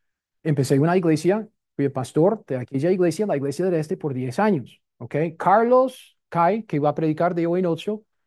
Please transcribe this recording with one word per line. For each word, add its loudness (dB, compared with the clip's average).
empecé 2
una 2
iglesia, 0
fui -2
el -2
pastor 0
de -6
aquella -2
iglesia, 0
la 0
iglesia -4
del 0
Este, -4
por -6
diez -6
años, 0
¿ok? -10
Carlos 2
Kai, 0
que -4
iba 0
a -2
predicar 0
de -2
hoy 0
en 0
ocho, -4